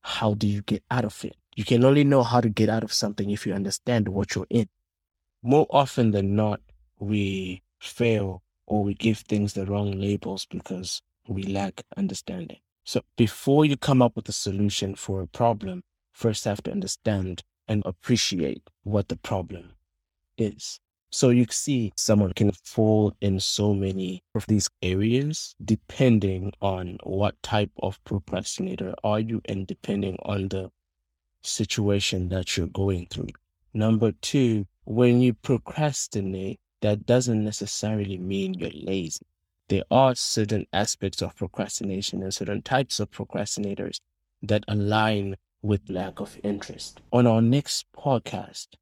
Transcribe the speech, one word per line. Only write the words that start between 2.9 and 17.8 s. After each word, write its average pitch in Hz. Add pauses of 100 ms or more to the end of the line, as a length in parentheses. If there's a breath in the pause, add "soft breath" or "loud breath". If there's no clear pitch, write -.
something 104
if 107
you 95
understand 98
what 98
you're 95
in. 190 (760)
More 139
often 131
than 101
not, 107 (400)
we 95 (160)
fail 104 (240)
or 104
we 101
give 110
things 104
the 95
wrong 101
labels 98
because - (260)
we 98
lack 98 (160)
understanding. 185 (240)
So - (140)
before 139
you 143
come 131
up 117
with 110
a 104
solution 98
for 95
a 85
problem, 104 (280)
first -
have 104
to -
understand 95 (260)
and 104